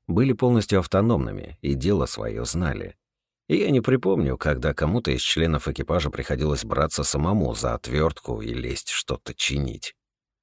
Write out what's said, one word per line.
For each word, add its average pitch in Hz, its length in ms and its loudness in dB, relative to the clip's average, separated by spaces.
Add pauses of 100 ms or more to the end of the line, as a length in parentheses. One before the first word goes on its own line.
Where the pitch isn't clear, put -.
были 123 240 4
полностью 113 480 4
автономными 85 840 0
и 69 120 0
дело 71 320 2
своё 55 380 -6
знали. 65 520 -4 (520)
И - 100 2
я 202 120 0
не 131 100 6
припомню, 90 560 2
когда 73 380 0
кому-то 78 380 0
из 62 80 0
членов 80 480 0
экипажа 78 420 -2
приходилось 71 540 -2
браться 78 400 -2
самому 73 500 0
за 58 200 -2
отвёртку 76 680 -2
и 58 100 -6
лезть 62 360 -6
что-то - 440 -6
чинить. 67 600 -4 (480)